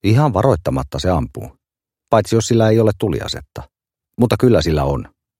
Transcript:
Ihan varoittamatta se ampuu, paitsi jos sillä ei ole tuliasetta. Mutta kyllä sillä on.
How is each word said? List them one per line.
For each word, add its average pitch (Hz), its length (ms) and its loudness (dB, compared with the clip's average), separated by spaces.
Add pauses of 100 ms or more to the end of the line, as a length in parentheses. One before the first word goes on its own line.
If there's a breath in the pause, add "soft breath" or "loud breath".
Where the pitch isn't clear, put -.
Ihan 117 300 2
varoittamatta 71 640 -2
se 90 120 -2
ampuu, 64 460 -6 (540)
paitsi 113 260 2
jos 110 100 0
sillä 110 240 2
ei 110 100 4
ole 107 180 2
tuliasetta. - 640 -8 (580)
Mutta 113 200 2
kyllä 110 220 4
sillä 78 220 -2
on. 69 240 -6 (320)